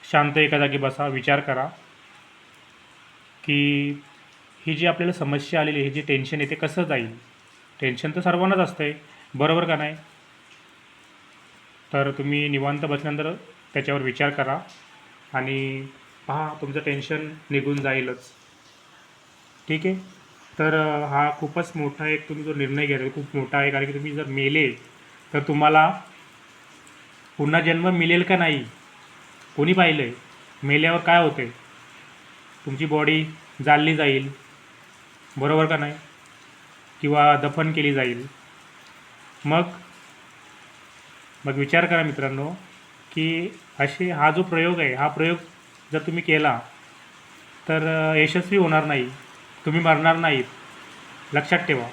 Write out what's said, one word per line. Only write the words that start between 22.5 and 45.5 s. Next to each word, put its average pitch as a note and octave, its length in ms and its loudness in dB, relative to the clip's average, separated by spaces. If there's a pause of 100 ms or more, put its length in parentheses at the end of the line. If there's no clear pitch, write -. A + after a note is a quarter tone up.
निर्णय C#3+ 320 -2
घ्याल, C3+ 220 -2
खूप C#3+ 280 -8
मोठा C#3 220 -2
आहे, C#3 120 2
कारण C#3 160 -2
की C#3+ 80 -8
तुम्ही C#3+ 180 -8
जर D3 120 -6
मेले, C#3 460 0 (640)
तर D3 80 0
तुम्हाला D#3 600 4 (1400)
पुन्हा D3+ 220 2
जन्म E3 300 2
मिळेल F3 320 4
का F#3 140 2
नाही, D#3 280 2 (920)
कोणी D#3 160 4
पाहिलं E3 300 4
आहे? A#2+ 100 -4 (500)
मेल्यावर D#3 360 2
काय E3+ 240 6
होतंय? C#3 240 0 (1200)
तुमची C#3 200 -4
बॉडी D3+ 380 2 (400)
जाळली D3+ 320 6
जाईल, C#3 340 2 (1040)
बरोबर D#3 300 2
का D#3 100 0
नाही? D3 180 -4 (1040)
किंवा D3 360 6
दफन D3 360 -2
केली D3 200 0
जाईल. B2+ 340 -2 (1160)
मग, D#3+ 180 2 (1800)
मग C#3 80 -4
विचार C#3+ 340 2
करा E3+ 160 2
मित्रांनो, C#3+ 480 -4 (640)
की E3 460 -4 (220)
असे, F3+ 300 -2
हा D3+ 200 4
जो E3 120 0
प्रयोग F3 380 0
आहे, C3 140 0
हा C#3 140 0
प्रयोग D#3+ 280 0 (560)